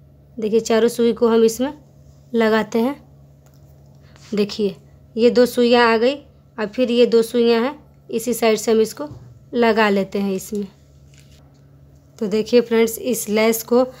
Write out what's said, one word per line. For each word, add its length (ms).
देखिए, 240
चारों 280
सुई 240
को 160
हम 160
इसमें 280
लगाते 440
हैं। 160
देखिए, 420
ये 140
दो 160
सुइयाँ 400
आ 100
गई, 180
अब 100
फिर 220
ये 160
दो 160
सुइयाँ 400
हैं, 160
इसी 240
साइड 240
से 140
हम 80
इसको 280
लगा 340
लेते 300
हैं 140
इसमें। 340
तो 80
देखिए 340
फ्रेंड्स, 380
इस 300
लेस 340
को 220